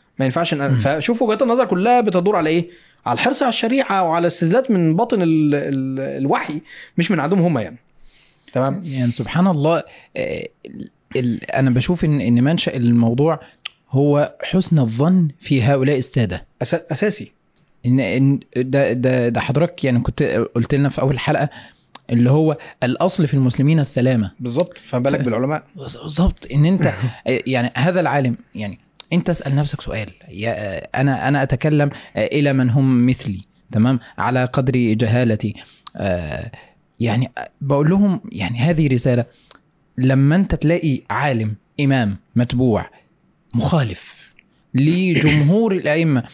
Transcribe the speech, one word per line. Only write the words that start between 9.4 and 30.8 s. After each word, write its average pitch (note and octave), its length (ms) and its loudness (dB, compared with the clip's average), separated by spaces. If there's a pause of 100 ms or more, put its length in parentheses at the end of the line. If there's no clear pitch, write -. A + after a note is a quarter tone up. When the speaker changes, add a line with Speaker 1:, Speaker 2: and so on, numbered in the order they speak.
Speaker 2:
الله، D#3+ 360 0 (340)
آه، - 300 -6 (180)
ال-، - 240 -16 (260)
ال-، B2 360 -2
أنا C3+ 180 2
بشوف B2+ 360 0
إن، D3 160 0
إن A#2+ 220 2
منشأ D#3+ 320 0
الموضوع A#2+ 640 2 (520)
هو C#3+ 520 2
حسن F3 360 2
الظن D3 480 2 (120)
في C3 240 0
هؤلاء C#3 340 2
السادة. - 480 -2 (180)
Speaker 1:
أس-، E3 280 -4
أساسي. - 400 -4 (540)
Speaker 2:
إن، B2+ 140 2
إن C3+ 400 2 (160)
ده، C3 380 0
ده، B2+ 360 0
ده A2+ 120 -2
حضرتك D3 420 -2
يعني B2 160 2
كنت - 240 -2 (320)
قلت A#2+ 200 -2
لنا C#3 140 2
في - 120 -6
أول C3+ 180 -2
حلقة D3+ 300 -2 (600)
اللي A#2+ 200 4
هو D#3 280 2 (260)
الأصل D3+ 440 0
في - 60 -6
المسلمين C#3 460 2
السلامة. B2 600 0
Speaker 1:
بالظبط، B2+ 380 -4
فما - 240 -6
بالك C#3 200 0
Speaker 2:
ف-، - 40 -2
Speaker 1:
بالعلماء؟ C3 380 -2 (120)
Speaker 2:
بالظبط، D3+ 800 -4
إن D3 120 4
أنت، F3+ 280 2 (260)
Speaker 1:
<laughs> B2+ 340 -4
Speaker 2:
يعني A#2+ 220 0
هذا E3+ 240 0
العالم، C3 380 0 (180)
يعني G2+ 240 -10 (340)
أنت F3+ 160 0
اسأل C#3+ 260 -2
نفسك D3 260 -2
سؤال، G#2 280 -8 (200)
يا، G2+ 520 -6 (200)